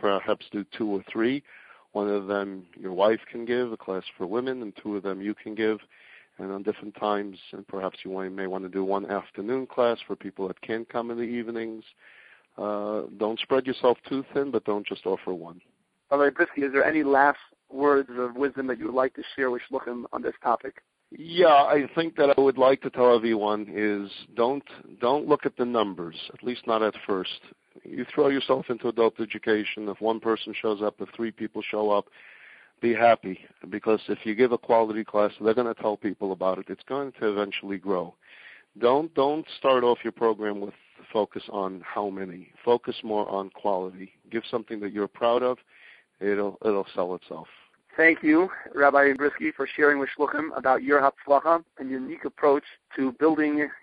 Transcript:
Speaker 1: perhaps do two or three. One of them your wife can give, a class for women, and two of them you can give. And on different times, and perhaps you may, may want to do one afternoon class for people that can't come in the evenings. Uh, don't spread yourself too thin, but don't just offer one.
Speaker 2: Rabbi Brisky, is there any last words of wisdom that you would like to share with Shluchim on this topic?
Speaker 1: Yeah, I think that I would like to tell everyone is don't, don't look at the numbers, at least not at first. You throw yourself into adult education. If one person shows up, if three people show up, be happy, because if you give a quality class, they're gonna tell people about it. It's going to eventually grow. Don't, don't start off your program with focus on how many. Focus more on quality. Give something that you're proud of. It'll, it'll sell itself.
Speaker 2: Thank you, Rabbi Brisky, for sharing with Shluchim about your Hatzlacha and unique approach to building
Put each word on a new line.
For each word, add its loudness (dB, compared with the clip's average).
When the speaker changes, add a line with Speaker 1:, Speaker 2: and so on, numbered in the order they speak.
Speaker 1:
perhaps 0
do -6
two -4
or -4
three. -2
One -2
of -2
them -4
your -10
wife 4
can -10
give, -2
a -8
class -6
for -6
women, -4
and -12
two -6
of -6
them -6
you -4
can -14
give. 0
And -8
on -8
different -6
times, -4
and -16
perhaps -6
you -8
may, -6
may -8
want -6
to -10
do -2
one -2
afternoon -6
class 0
for -6
people -8
that -10
can't -8
come -6
in -6
the -4
evenings. -8
Uh, -4
don't -2
spread 0
yourself 2
too -4
thin, 0
but -2
don't -2
just -10
offer -2
one. -12
Speaker 2:
Rabbi 4
Brisky, -2
is -4
there 4
any 2
last 4
words 2
of -4
wisdom -4
that -4
you -10
would -6
like 0
to -12
share -2
with -4
Shluchim -6
on -6
this -6
topic? -2
Speaker 1:
Yeah, 2
I 6
think -2
that 6
I 6
would 4
like 6
to -6
tell 6
everyone 0
is -2
don't, 0
don't 0
look 2
at -4
the 0
numbers, -2
at -20
least -8
not 2
at 0
first. -4
You -8
throw 4
yourself 0
into -4
adult 2
education. -2
If -8
one 0
person -2
shows -2
up, -2
if -8
three -4
people -8
show -2
up, 2
be 2
happy, 4
because 0
if -4
you -2
give 4
a 2
quality 2
class, 2
they're 2
gonna 0
tell -2
people -4
about -2
it. -12
It's -12
going -6
to -2
eventually -4
grow. -4
Don't, 2
don't 0
start 4
off 2
your -4
program -2
with -12
focus -2
on -6
how -6
many. -12
Focus 0
more -2
on -4
quality. -6
Give -4
something -6
that -6
you're -2
proud 0
of. 0
It'll, -2
it'll 0
sell -4
itself. -14
Speaker 2:
Thank 4
you, 4
Rabbi 6
Brisky, -2
for -4
sharing 4
with -2
Shluchim -2
about 2
your 4
Hatzlacha 2
and -8
unique -8
approach 2
to 0
building 2